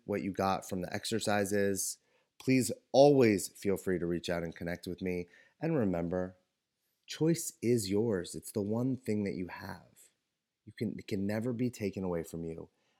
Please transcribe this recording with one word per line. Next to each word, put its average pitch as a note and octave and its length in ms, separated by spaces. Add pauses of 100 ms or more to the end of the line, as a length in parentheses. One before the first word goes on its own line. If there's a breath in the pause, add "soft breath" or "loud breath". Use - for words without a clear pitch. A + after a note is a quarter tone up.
what G2+ 160
you F2+ 120
got F#2+ 360
from F#2 140
the F2 100
exercises. G2+ 1040 (420)
Please C3 320 (180)
always C3 680
feel F#2+ 200
free F2+ 240
to E2+ 60
reach E2+ 220
out E2+ 140
and E2 120
connect F2 340
with F2 120
me. F2+ 280 (320 soft breath)
And D#3+ 160
remember, F2+ 580 (720)
choice - 460 (100)
is A2 260
yours. G2+ 460
It's - 160
the G#2+ 120
one A#2 340
thing G#2+ 280
that F#2+ 100
you F#2 120
have. F#2+ 400 (800)
You A2 100
can, A2 220
it - 80
can G2 180
never A2 280
be A#2+ 180
taken G2 320
away F2 220
from E2 200
you. E2 240 (320)